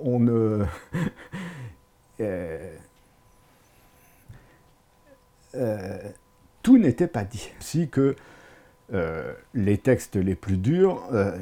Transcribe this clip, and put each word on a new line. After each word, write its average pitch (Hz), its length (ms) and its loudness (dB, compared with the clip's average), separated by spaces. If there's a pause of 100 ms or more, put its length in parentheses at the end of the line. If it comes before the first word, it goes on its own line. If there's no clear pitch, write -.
on 123 160 0
ne, 113 440 2 (760)
<laughs> 143 840 -18
euh, 87 520 -8 (2750)
euh, 104 420 -4 (680)
tout 254 140 8
n'était 175 300 4
pas 110 160 -4
dit. - 360 -12
Si 165 300 -4
que, 135 260 2 (760)
euh, 80 400 -4 (200)
les 101 240 2
textes - 380 0
les 95 200 0
plus 95 220 -2
durs, 160 540 2
euh, 98 200 2 (100)